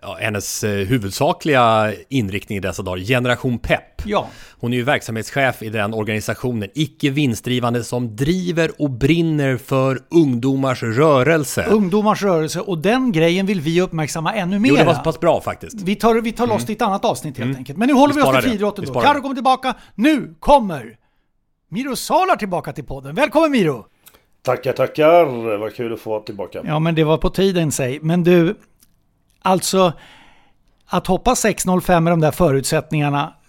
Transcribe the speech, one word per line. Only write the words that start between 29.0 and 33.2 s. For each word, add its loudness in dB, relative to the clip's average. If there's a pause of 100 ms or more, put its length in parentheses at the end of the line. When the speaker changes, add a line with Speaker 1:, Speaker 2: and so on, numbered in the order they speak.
Speaker 2:
alltså, 2 (920)
att -4
hoppa 0
sex -2
noll 2
fem 2
med 2
de 2
där 4
förutsättningarna 0 (160)